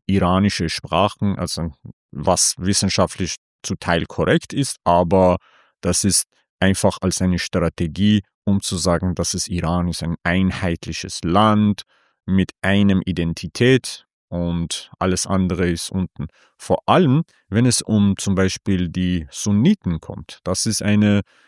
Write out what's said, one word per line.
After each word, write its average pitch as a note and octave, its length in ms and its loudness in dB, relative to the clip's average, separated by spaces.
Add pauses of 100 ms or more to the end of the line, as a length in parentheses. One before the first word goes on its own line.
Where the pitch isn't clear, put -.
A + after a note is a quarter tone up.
iranischen F#2+ 600 2
Sprachen, G2 720 -2
also E2 320 -6 (400)
was - 460 0
wissenschaftlich F#2 800 -2 (260)
zu - 140 -8
Teil E2+ 300 -2
korrekt - 460 -2
ist, - 320 -4
aber F2+ 540 4 (440)
das F2+ 220 -2
ist F#2+ 220 0 (340)
einfach F#2+ 420 2
als F#2+ 200 -2
eine F#2 180 2
Strategie, F2+ 840 0 (220)
um G2 160 0
zu - 160 -4
sagen, F2 380 0
dass - 180 -4
es F2+ 140 -6
Iran F2 400 -2
ist E2+ 160 -6
ein D#2+ 200 -4
einheitliches F#2 1000 -2
Land G#2 600 2 (420)
mit F#2 260 0 (100)
einem G2 440 2
Identität F2 1000 0 (240)
und E2+ 720 -6
alles F#2 280 -2
andere F2+ 420 0
ist E2+ 220 -4
unten. F2+ 360 -6 (300)
Vor - 280 -4
allem, C#3+ 380 4 (240)
wenn A2+ 180 2
es A#2+ 160 2
um G2+ 360 2
zum G2 180 -2
Beispiel F#2 540 0
die F2+ 400 -2
Sunniten G#2 720 0
kommt. - 440 -16
Das F#2 220 -4
ist A2 160 -2
eine, G#2 400 4 (260)